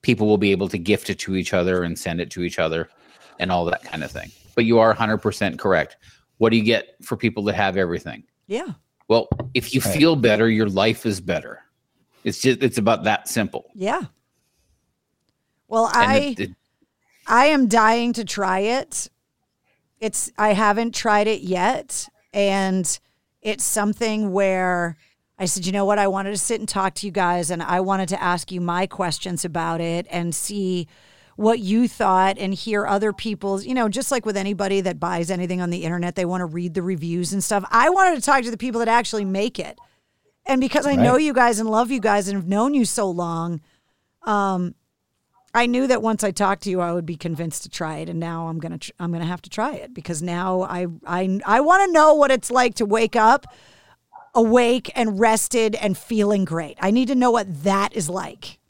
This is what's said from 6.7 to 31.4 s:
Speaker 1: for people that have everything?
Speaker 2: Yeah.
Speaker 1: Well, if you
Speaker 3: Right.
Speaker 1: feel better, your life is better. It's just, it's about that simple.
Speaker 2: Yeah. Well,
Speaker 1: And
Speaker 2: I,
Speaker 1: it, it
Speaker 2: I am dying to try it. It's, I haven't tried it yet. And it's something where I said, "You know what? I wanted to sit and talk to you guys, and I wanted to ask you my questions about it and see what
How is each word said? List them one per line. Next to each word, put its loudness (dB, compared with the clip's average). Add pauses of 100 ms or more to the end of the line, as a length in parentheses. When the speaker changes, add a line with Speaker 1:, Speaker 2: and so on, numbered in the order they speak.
Speaker 1:
for -8
people -4
that -2
have 0
everything? -4 (220)
Speaker 2:
Yeah. -8 (400)
Speaker 1:
Well, 2 (240)
if -4
you 2
Speaker 3:
Right. -2
Speaker 1:
feel 4
better, 4
your 2
life 0
is -2
better. -6 (600)
It's -6
just, 2
it's 0
about 2
that 0
simple. -4
Speaker 2:
Yeah. -4 (1600)
Well, 2
Speaker 1:
And 0 (160)
Speaker 2:
I, 4
Speaker 1:
it, 0
it -4 (760)
Speaker 2:
I 6
am 4
dying 4
to -6
try -2
it. -4 (920)
It's, -6
I 4
haven't 2
tried 2
it -2
yet. -2 (240)
And 0 (440)
it's -4
something -2
where 0 (420)
I -4
said, -4
"You -2
know 0
what? 2
I 4
wanted -2
to -6
sit -4
and -8
talk -2
to -10
you -8
guys, 0
and -4
I 0
wanted -2
to -4
ask -2
you -6
my -2
questions -6
about -4
it -4
and -4
see -4 (480)
what 2